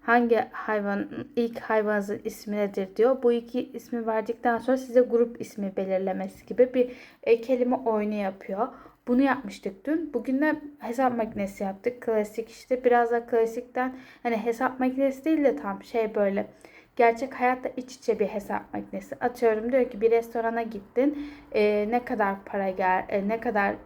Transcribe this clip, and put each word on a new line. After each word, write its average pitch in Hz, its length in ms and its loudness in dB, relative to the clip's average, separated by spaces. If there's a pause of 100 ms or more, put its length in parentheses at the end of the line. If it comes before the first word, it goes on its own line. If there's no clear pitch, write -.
Hangi 233 520 4
hayvan, 202 560 -4 (280)
ilk 233 240 -2
hayvanınızın 208 640 0
ismi 208 320 -6
nedir?" 202 400 -2
diyor. 262 260 2
Bu 240 100 4
iki 240 400 -4
ismi 233 340 -8
verdikten 226 520 -2
sonra 247 180 0
size 254 240 2
grup 233 400 2
ismi 202 360 -8
belirlemesi 190 680 -4
gibi 254 280 2
bir, 247 180 2 (300)
e, 233 180 4
kelime 247 360 0
oyunu 214 380 -2
yapıyor. 196 540 -4 (400)
Bunu 247 140 4
yapmıştık 208 640 -2
dün. 320 280 -2
Bugün 254 260 -2
de 302 160 2 (220)
hesap 240 380 0
makinesi 214 480 -4
yaptık. 196 380 -4
Klasik 220 460 -2
işte. - 360 -4
Biraz 240 260 6
da 233 160 -2
klasikten, 240 720 -2 (260)
hani 233 140 -2
hesap 233 440 -2
makinesi 262 440 0
değil 311 200 2
de 240 120 6
tam 196 260 -6
şey 220 320 -2
böyle 202 320 0 (500)
gerçek 233 380 4
hayatta 254 340 0
iç - 260 -10
içe 208 240 -2
bir 202 80 2
hesap - 480 -6
makinesi. 202 460 -10
Atıyorum 233 520 0
diyor 254 180 2
ki 208 100 -10
bir 226 100 6
restorana 233 520 0
gittin. 254 680 -2 (260)
E, 208 360 4
ne 240 140 0
kadar 202 400 -2
para 196 260 -2
gel-, 185 380 2
e, 196 200 0
ne 226 120 -2
kadar 208 340 0 (120)